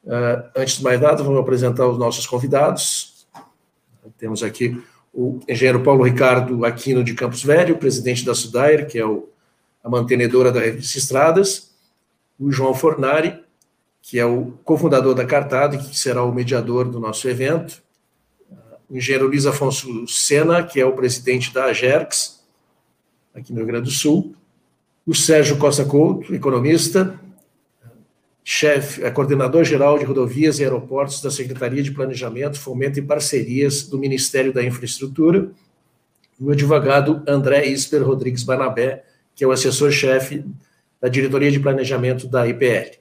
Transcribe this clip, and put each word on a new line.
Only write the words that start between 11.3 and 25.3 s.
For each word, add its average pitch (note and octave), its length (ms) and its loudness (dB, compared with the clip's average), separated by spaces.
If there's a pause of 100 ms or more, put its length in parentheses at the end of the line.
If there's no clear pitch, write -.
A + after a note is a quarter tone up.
o C#3 140 -2
João C3 220 0
Fornari, D3+ 680 0 (600)
que - 160 -8
é A#2+ 80 2
o B2 260 -2 (100)
cofundador C#3 520 2
da B2 100 -2
Cartado C#3+ 500 0
e C#3 40 -6
que - 200 -10
será B2 240 -2
o B2 120 -2
mediador B2 500 -2
do B2 160 -6
nosso A2 300 -6
evento, D3 520 -4 (1080)
o C3 40 -12
engenheiro C3 320 0
Luiz C#3+ 200 0
Afonso B2+ 600 -4
Sena, D#3+ 560 2
que E3+ 160 -4
é C3 60 4
o C3 80 4
presidente B2+ 580 -2
da C3 140 -2
agercs, B2+ 800 -2 (920)
aqui B2 200 -14
no A2+ 60 -6
Rio A2+ 80 -4
Grande A#2+ 160 -4
do A#2+ 60 -4
Sul, D#3+ 460 0 (680)
o D#3+ 80 0
Sérgio D3+ 420 4